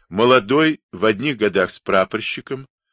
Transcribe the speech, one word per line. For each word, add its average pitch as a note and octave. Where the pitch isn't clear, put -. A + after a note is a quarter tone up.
Молодой, B2+
в F#2
одних A2
годах G2
с -
прапорщиком, A2